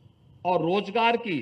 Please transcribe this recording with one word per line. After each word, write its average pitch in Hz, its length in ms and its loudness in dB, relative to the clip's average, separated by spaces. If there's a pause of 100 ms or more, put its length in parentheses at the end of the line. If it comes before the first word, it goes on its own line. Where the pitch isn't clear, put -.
(440)
और 175 180 0
रोजगार 202 540 0
की 196 260 -4